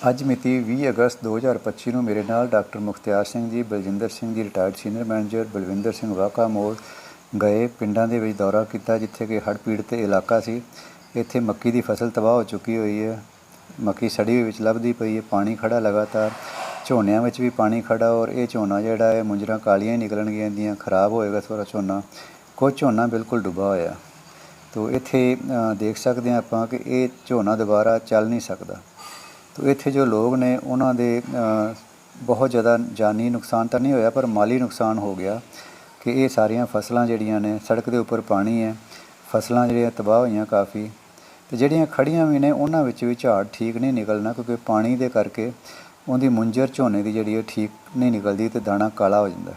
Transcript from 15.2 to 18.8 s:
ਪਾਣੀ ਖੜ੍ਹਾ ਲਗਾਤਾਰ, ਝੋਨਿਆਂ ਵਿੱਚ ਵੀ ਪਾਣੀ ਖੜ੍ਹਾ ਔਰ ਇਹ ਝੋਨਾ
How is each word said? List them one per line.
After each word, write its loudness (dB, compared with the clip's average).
ਪਾਣੀ 0
ਖੜ੍ਹਾ 0
ਲਗਾਤਾਰ, 0
ਝੋਨਿਆਂ 2
ਵਿੱਚ -2
ਵੀ 2
ਪਾਣੀ 2
ਖੜ੍ਹਾ 2
ਔਰ 2
ਇਹ -2
ਝੋਨਾ -2